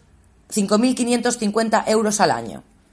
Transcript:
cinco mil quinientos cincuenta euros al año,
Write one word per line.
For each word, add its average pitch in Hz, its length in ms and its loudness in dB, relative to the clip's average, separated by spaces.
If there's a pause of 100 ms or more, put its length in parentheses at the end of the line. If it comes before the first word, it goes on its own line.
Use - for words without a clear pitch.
(500)
cinco 208 300 0
mil 254 160 2
quinientos 240 420 0
cincuenta 220 480 0
euros 214 340 0
al 175 120 4
año, 113 320 -6 (300)